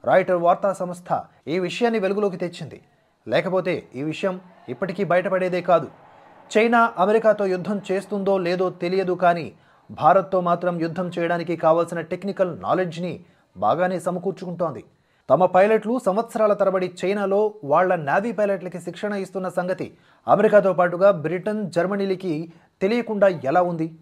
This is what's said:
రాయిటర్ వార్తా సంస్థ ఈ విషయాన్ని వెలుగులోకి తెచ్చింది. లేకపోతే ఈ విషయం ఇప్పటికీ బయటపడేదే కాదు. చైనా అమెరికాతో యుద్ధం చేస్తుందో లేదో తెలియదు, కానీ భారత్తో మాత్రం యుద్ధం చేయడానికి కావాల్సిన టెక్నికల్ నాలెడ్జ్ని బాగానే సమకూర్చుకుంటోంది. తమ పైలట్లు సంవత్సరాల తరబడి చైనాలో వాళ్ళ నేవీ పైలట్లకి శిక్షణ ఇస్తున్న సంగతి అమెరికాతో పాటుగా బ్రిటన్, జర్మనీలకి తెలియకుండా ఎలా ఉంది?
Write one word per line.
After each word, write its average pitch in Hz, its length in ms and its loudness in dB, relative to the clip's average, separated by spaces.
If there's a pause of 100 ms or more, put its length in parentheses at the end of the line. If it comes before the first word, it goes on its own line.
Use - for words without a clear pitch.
రాయిటర్ 180 300 6
వార్తా 185 380 2
సంస్థ 175 480 -6 (260)
ఈ 170 120 -2
విషయాన్ని 226 400 -2
వెలుగులోకి 196 380 -2
తెచ్చింది. 170 440 -10 (460)
లేకపోతే 170 680 -2
ఈ 131 80 -8
విషయం 185 380 -6 (280)
ఇప్పటికీ 165 340 -6
బయటపడేదే 180 580 0
కాదు. 175 260 2 (720)
చైనా 233 400 4
అమెరికాతో 208 480 2
యుద్ధం 185 360 -4 (100)
చేస్తుందో 196 460 -2
లేదో 180 320 0
తెలియదు, 180 420 -2
కానీ 175 420 0 (380)
భారత్తో 185 500 2
మాత్రం 175 400 0
యుద్ధం 170 380 -4
చేయడానికి 170 360 -2
కావాల్సిన 170 460 2
టెక్నికల్ 180 600 -4
నాలెడ్జ్ని 160 640 -4 (340)
బాగానే 165 420 0
సమకూర్చుకుంటోంది. 175 840 -6 (460)
తమ 165 160 4
పైలట్లు 214 600 2
సంవత్సరాల 214 480 0
తరబడి 185 400 -2 (120)
చైనాలో 202 480 0 (100)
వాళ్ళ 180 320 2
నేవీ 175 360 -2
పైలట్లకి 180 480 -4
శిక్షణ 180 340 -8
ఇస్తున్న 185 360 -8
సంగతి 180 480 -6 (300)
అమెరికాతో 196 460 6
పాటుగా 180 380 4
బ్రిటన్, 180 600 -4
జర్మనీలకి 185 840 -4 (280)
తెలియకుండా 214 460 0
ఎలా 160 340 2
ఉంది? 165 400 -4